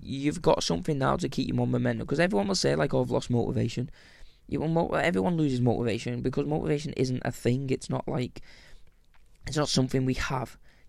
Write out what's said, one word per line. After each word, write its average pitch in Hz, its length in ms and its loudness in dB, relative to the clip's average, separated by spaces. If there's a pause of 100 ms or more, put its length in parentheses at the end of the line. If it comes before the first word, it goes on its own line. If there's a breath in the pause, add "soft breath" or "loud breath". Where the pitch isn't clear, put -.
you've 139 400 -4
got - 220 4
something 170 340 0
now 139 180 2
to - 140 -2
keep - 180 -2
you 123 140 0
on 123 100 0
momentum. 120 340 0
'Cause 143 140 0
everyone 190 300 2
will 190 60 0
say, 143 200 2
like, 151 180 0
"Oh, 131 80 2
I've 127 80 -2
lost - 200 -2
motivation." 117 600 0 (600 soft breath)
You 143 100 -2
will 156 80 -2
mo-, 165 220 0
everyone 175 480 2
loses 135 240 2
motivation 120 600 0
because 139 240 -2
motivation 151 520 -2
isn't 127 260 0
a - 80 -2
thing. 131 380 0
It's - 200 -2
not 131 160 -4
like, - 360 -4 (1080 loud breath)
it's 131 80 -8
not 151 140 2
something 131 340 2
we 127 120 2
have. - 420 -4 (320 soft breath)